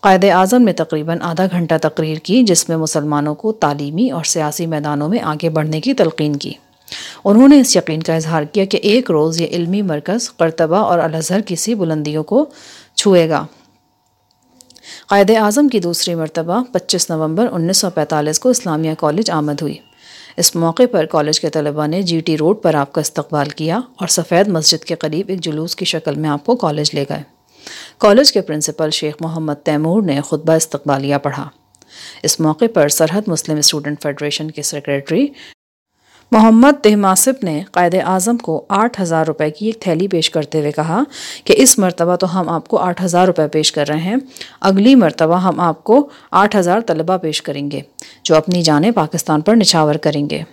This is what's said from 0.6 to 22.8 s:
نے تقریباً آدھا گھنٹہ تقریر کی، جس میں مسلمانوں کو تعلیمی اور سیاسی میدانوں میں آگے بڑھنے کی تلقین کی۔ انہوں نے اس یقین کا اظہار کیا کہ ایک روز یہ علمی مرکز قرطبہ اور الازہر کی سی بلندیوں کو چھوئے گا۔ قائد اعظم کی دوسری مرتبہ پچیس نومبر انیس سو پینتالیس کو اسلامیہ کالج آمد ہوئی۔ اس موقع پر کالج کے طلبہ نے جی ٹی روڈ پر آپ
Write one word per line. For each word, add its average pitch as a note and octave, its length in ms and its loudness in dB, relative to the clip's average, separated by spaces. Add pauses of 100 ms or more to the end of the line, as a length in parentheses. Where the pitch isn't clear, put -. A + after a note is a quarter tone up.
نے G3+ 120 4
تقریباً D#3+ 480 -4
آدھا F3 300 -2
گھنٹہ E3+ 300 0
تقریر D#3 360 -2
کی، A3 260 2
جس F#3 260 2
میں E3 80 -2
مسلمانوں D3+ 580 -2
کو G#3+ 160 -6
تعلیمی D3+ 580 -2
اور D#3+ 140 -6
سیاسی D#3 420 -4
میدانوں D3+ 440 -4
میں A3 120 0
آگے D#3 280 -4
بڑھنے D#3 320 -2
کی C4+ 120 -2
تلقین D#3 420 0
کی۔ C#3+ 180 -8 (720)
انہوں A3 220 8
نے C#4+ 120 10
اس - 160 2
یقین D#3+ 280 -2
کا D#3+ 120 0
اظہار D#3+ 280 -2
کیا F#3+ 220 -2
کہ G3 120 -2
ایک A3 340 0
روز D#3+ 300 0
یہ D#3+ 60 -2
علمی F3 340 -4
مرکز F3+ 560 -4
قرطبہ E3 380 0
اور F3+ 240 2
الازہر E3 420 -2
کی G3 140 -6
سی A3 200 -4
بلندیوں D#3 480 -4
کو B3 220 0 (500)
چھوئے E3+ 340 4
گا۔ D#3 160 -2 (1600)
قائد G3+ 240 4
اعظم A3 360 2
کی B3 120 2
دوسری E3+ 360 -4
مرتبہ E3 560 -4
پچیس F3+ 380 -2
نومبر D#3+ 420 -2
انیس F3 260 -2
سو F#3+ 120 0
پینتالیس D3+ 500 -2
کو B3+ 100 0
اسلامیہ D#3+ 480 -2
کالج E3+ 340 -2
آمد D3+ 300 -4
ہوئی۔ D3+ 120 -6 (640)
اس - 180 -2
موقع E3 360 2
پر E3+ 140 0
کالج D3+ 340 0
کے D#3+ 100 -2
طلبہ D3 380 -2
نے E3+ 140 -2
جی E3+ 180 -2
ٹی D#3+ 180 -2
روڈ E3+ 240 0
پر E3 120 2
آپ C#3 200 -2